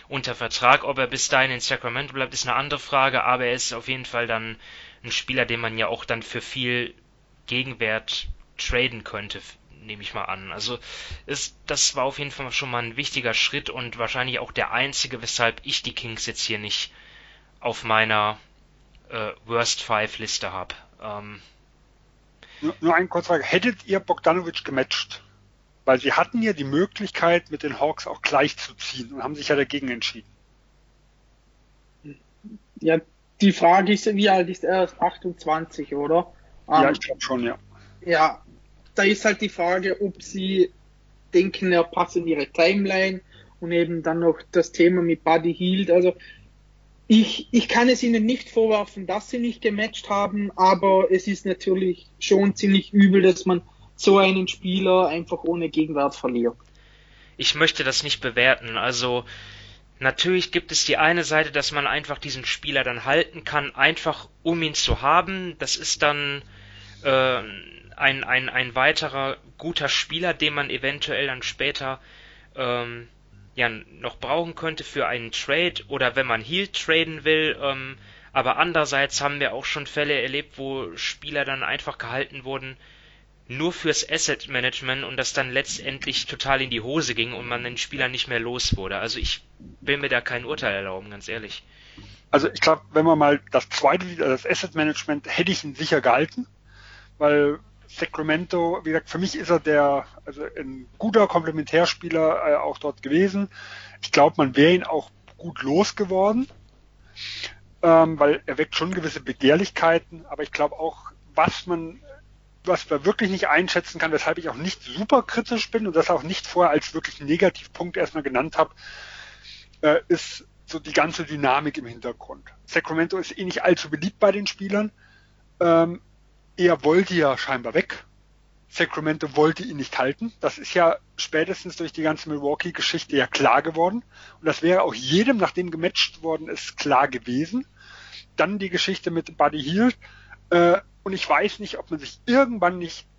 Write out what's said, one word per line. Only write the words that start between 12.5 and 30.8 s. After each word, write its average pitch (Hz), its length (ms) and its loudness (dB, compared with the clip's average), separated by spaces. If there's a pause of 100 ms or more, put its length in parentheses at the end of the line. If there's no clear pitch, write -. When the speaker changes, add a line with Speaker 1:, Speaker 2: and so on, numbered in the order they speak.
Speaker 1:
schon 131 200 -4
mal 120 120 -2
ein 117 140 -8
wichtiger 127 360 -4
Schritt - 360 -2
und 120 280 -10
wahrscheinlich 123 420 -4
auch - 120 -10
der - 200 -2
einzige, 127 500 -4
weshalb 117 420 -2
ich 135 180 -4
die 120 120 -8
Kings 113 340 -10
jetzt 113 160 -6
hier 110 160 -4
nicht - 320 -6 (680)
auf 117 240 -6
meiner, 110 540 2 (720)
äh, 107 220 -8 (140)
Worst 117 360 -2
Five 107 380 -2
Liste 104 340 -6
hab. 90 220 -10 (260)
Ähm, 104 380 -12 (1200)
Speaker 2:
Nur, 156 180 -2
nur 165 160 4
eine 180 120 4
kurze - 220 -4
Frage. 165 140 2
Hättet 190 440 -2
ihr 196 120 0
Bogdanovic 175 640 0
gematcht? - 600 -4 (600)
Weil 131 160 4
sie 139 140 0
hatten 220 300 0
ja 214 100 0
die 147 100 -6
Möglichkeit, 170 840 0
mit 151 140 -8
den 139 160 -6
Hawks - 260 -2
auch - 160 -10
gleich 147 360 2
zu - 180 -14
ziehen 127 380 -12
und 131 100 -10
haben 139 100 -6
sich 143 140 -10
ja 147 80 4
dagegen 139 340 -2
entschieden. 117 400 -8 (2500)